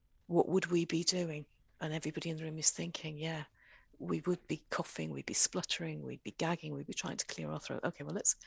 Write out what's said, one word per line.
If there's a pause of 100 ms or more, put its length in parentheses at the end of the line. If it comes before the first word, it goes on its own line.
(280)
what
would
we
be
doing? (360)
And
everybody
in
the
room
is
thinking,
"Yeah, (560)
we
would
be
coughing,
we'd
be
spluttering,
we'd
be
gagging,
we'd
be
trying
to
clear
our
throat."
Okay,
well,
let's,